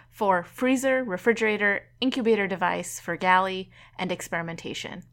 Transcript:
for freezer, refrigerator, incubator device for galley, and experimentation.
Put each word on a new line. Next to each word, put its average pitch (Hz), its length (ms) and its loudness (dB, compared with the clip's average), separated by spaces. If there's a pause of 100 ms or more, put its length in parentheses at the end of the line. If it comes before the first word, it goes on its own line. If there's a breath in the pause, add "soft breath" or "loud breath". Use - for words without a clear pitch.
(100)
for 185 340 2
freezer, 262 580 0
refrigerator, 214 840 0 (140)
incubator 226 460 2
device 180 540 -2
for 170 160 -6
galley, 185 540 2 (280 soft breath)
and 180 140 -4
experimentation. 170 880 -8 (100)